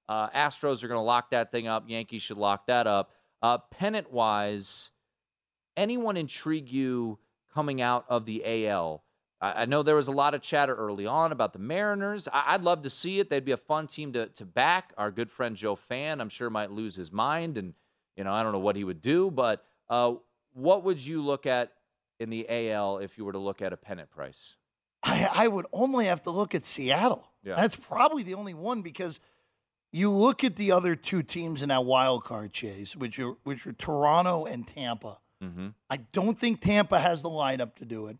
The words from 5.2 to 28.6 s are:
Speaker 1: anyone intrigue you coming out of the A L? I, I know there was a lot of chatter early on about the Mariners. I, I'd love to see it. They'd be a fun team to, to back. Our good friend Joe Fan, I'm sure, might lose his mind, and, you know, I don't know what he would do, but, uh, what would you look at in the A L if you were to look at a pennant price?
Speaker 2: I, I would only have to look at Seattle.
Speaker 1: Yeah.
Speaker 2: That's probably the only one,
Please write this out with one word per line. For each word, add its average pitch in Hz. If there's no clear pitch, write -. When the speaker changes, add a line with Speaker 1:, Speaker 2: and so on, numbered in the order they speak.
Speaker 1:
anyone 220
intrigue 156
you 123
coming 143
out 123
of 117
the 110
A 113
L? 85
I, 98
I -
know 143
there 151
was 139
a 139
lot 143
of 143
chatter 143
early 104
on 156
about 120
the 92
Mariners. 196
I, 139
I'd 190
love 170
to 139
see 190
it. 196
They'd 139
be 135
a 123
fun 156
team 147
to, 117
to -
back. 143
Our 104
good 113
friend 117
Joe 101
Fan, 143
I'm 110
sure, 120
might 107
lose 104
his 87
mind, 143
and, 92
you 98
know, 98
I 110
don't 110
know 98
what 98
he 101
would 90
do, 175
but, 123
uh, 120
what 170
would 165
you 156
look 143
at 123
in 113
the 113
A 117
L 101
if 98
you 107
were 98
to 98
look 98
at 95
a 85
pennant 87
price? -
Speaker 2:
I, -
I 226
would 196
only 247
have 180
to 175
look 185
at 147
Seattle. 151
Speaker 1:
Yeah. 95
Speaker 2:
That's 196
probably 294
the 185
only 202
one, 208